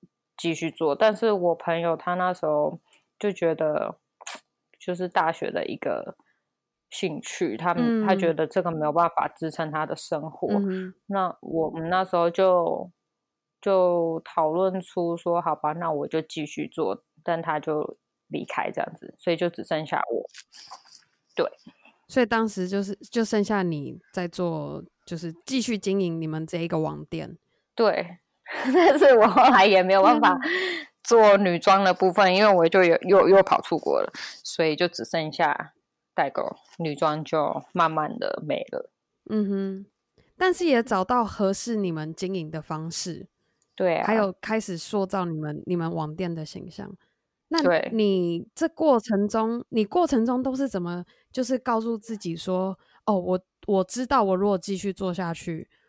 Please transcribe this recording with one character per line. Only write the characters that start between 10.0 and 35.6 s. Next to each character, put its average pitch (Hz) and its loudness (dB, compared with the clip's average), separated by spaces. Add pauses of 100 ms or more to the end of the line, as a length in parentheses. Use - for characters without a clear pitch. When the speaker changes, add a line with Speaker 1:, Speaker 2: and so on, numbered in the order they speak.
Speaker 1:
活。 - -8
Speaker 2:
嗯 202 0
哼。 185 -6 (120)
Speaker 1:
那 190 -2
我 160 -4
们 160 -8
那 185 0
时 180 -4
候 170 2
就， 180 2 (720)
就 175 2
讨 156 0
论 185 0
出 170 -4
说， 175 -2
好 170 -2
吧， 151 -4
那 165 -4
我 143 -4
就 160 -4
继 156 -8
续 151 -8
做， 101 -4 (180)
但 165 -2
他 160 -4
就 151 -4 (300)
离 - -8
开 - -6
这 - -6
样 - -10
子， - -20
所 - -2
以 165 0
就 175 0
只 190 -8
剩 156 -4
下 - -2
我。 - -4 (1040)
对。 - 0 (600)
Speaker 2:
所 - -2
以 240 2
当 226 0
时 185 -4
就 196 -4
是， 196 -10 (160)
就 226 -2
剩 208 0
下 202 0
你 147 -4 (160)
在 180 -6
做， 160 -6 (240)
就 170 -10
是 165 -10 (140)
继 262 -2
续 220 -2
经 196 -2
营 165 -4
你 160 -6
们 156 -6
这 165 -6
一 170 -4
个 170 -4
网 151 -6
店。 156 -12 (380)
Speaker 1:
对， 180 0 (240)
<laughs> - -2
但 330 6
是 277 8
我 220 8
后 214 6
来 190 8
也 190 6
没 185 2
有 196 6
办 226 6
法 185 4
Speaker 2:
天 330 -4
哪。 359 -4 (160)
Speaker 1:
做 214 8
女 185 2
装 196 4
的 185 4
部 185 2
分， 185 4
因 202 4
为 208 8
我 170 6
就 185 6
有， 165 6
又， 185 6
又 196 10
跑 - 2
出 - -2
国 65 0
了， - -4 (300)
所 - -2
以 156 2
就 180 0
只 - -10
剩 156 -4
下 151 -2 (400)